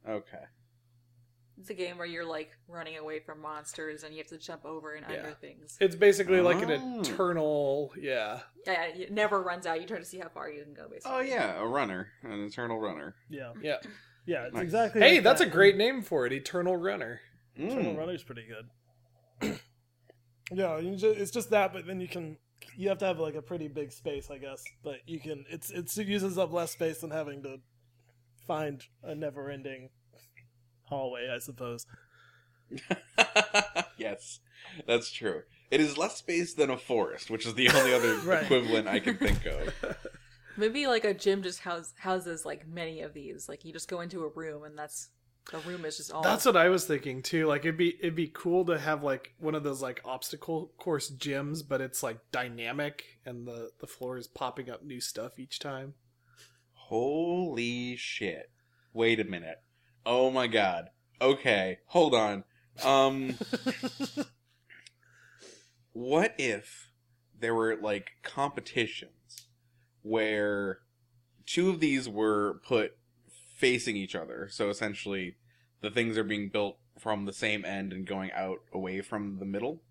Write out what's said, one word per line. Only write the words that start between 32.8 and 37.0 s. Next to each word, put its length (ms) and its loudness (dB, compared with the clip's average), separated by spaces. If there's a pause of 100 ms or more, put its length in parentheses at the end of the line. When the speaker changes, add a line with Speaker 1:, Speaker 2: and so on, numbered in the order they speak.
Speaker 1:
Yes, 420 -8 (460)
that's 260 2
true. 320 -4 (280)
It 80 6
is 180 4
less 200 0
space 360 -2
than 160 4
a 80 0
forest, 520 0